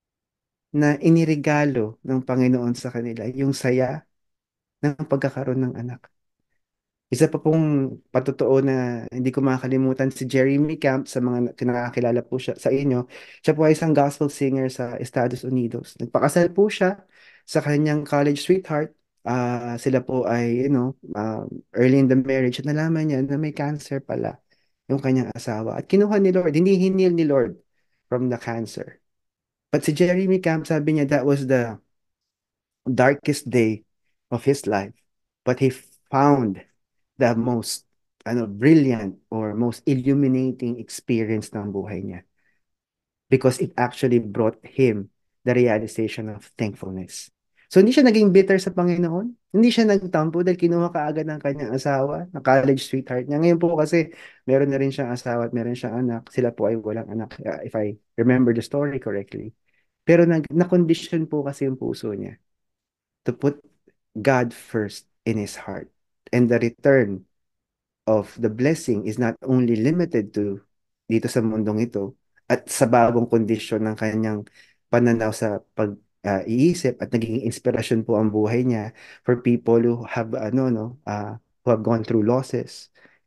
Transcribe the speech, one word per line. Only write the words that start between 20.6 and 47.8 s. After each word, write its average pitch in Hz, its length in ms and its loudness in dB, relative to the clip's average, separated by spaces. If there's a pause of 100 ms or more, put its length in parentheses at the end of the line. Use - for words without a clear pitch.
you - 20 2
know, 131 220 0 (240)
ah, 107 320 -6 (240)
early 127 240 4
in 135 80 6
the 131 100 4
marriage 131 460 0
at 139 80 -6
nalaman 156 400 -2
niya 135 160 -2
na 143 160 -4
may 151 160 -6
cancer 143 480 -6
pala - 320 -6 (480)
yung 135 160 -2
kanyang 131 320 0
asawa. 113 480 -8
At - 80 -14
kinuha 202 320 4
ni 190 80 4
Lord, 180 240 0
hindi 185 240 4
hinil 185 400 2
ni 165 80 2
Lord 127 320 2 (480)
from 127 240 -2
the 123 80 -4
cancer. - 640 -10 (720)
But 147 80 2
si 147 160 0
Jeremy 185 440 2
Camp, 160 280 -2
sabi 156 280 0
niya, 143 120 0
that 139 160 2
was 139 240 0
the 120 320 0 (1040)
darkest 135 640 0
day 110 320 2 (480)
of 120 160 -4
his 139 240 0
life. 101 240 -2 (520)
But 127 160 0
he 131 120 2 (360)
found 135 560 2 (560)
the 117 160 4
most, 117 480 -4 (400)
ano, 117 240 -2
brilliant 117 800 2
or 107 260 -4
most 117 320 -4
illuminating 131 960 0
experience 110 720 -4
ng 104 160 -6
buhay 98 320 -8
niya. 92 200 -12 (1080)
Because 131 320 2
it - 160 -6
actually 123 460 2
brought 110 420 -2
him 107 480 0 (320)
the 123 80 2
realization 110 800 0
of - 240 -18
thankfulness. 95 720 -8 (400)
So, - 80 4
hindi 214 160 6